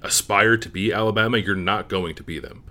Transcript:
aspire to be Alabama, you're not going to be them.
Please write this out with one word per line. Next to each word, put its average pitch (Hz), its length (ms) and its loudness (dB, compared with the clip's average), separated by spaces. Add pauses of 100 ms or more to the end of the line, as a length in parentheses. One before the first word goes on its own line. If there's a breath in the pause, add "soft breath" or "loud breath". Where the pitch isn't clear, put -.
aspire 110 540 2
to 113 120 -4
be 98 240 -2
Alabama, 110 460 2
you're 98 160 0
not 95 340 0
going 90 280 -4
to - 80 -16
be 80 160 -8
them. - 300 -16